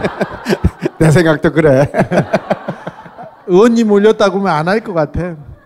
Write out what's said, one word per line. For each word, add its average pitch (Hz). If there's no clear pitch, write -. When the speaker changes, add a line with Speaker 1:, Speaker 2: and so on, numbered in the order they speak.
Speaker 1:
<laughs> -
내 160
생각도 160
그래. 143
<laughs> -
Speaker 2:
의원님 226
올렸다고 208
하면 196
안 156
할 214
것 214
같아. 165